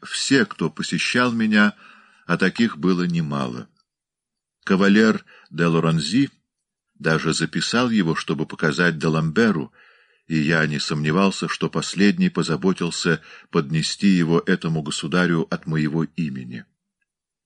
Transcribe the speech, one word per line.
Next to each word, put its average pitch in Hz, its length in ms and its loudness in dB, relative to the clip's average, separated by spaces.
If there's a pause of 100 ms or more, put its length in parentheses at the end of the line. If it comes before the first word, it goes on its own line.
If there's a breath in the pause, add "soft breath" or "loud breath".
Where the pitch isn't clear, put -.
все, - 420 0
кто - 240 -4
посещал - 640 -2
меня, 107 440 2 (520 soft breath)
а 85 100 0
таких 95 400 0
было 90 260 0
немало. 71 640 -4 (960)
Кавалер 101 600 4 (240 soft breath)
де 82 160 -2
Лоранзи 82 640 2 (680)
даже 80 380 0
записал 85 560 -2
его, 95 240 2
чтобы 78 320 -4
показать 82 540 0
Даламберу, 80 760 0 (540 soft breath)
и 80 100 -2
я 78 300 2
не 73 100 -4
сомневался, 80 720 -2
что - 220 -4
последний 92 580 2
позаботился 85 960 -2 (260 loud breath)
поднести 80 600 0
его 85 360 4
этому 80 380 -2
государю 85 680 -2
от - 160 -6
моего 78 380 -2
имени. 65 640 -8 (800)